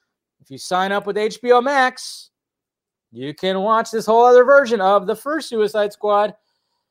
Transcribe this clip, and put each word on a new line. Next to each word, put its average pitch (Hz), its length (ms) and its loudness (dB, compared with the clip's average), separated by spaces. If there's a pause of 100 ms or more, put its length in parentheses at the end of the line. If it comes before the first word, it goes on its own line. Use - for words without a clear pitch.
(420)
If - 80 -20
you 135 80 -18
sign 185 340 -4
up 202 140 -4
with 202 120 -6
H 214 240 -6
B 240 100 0
O 247 100 4
Max, 254 720 -4 (800)
you 131 220 -12
can 190 280 -4
watch 220 300 0
this 220 140 -6
whole 226 200 4
other 247 180 8
version 240 380 2
of 196 240 2
the 208 100 -4
first 285 340 -8
Suicide 208 440 -4
Squad. 208 400 -2 (580)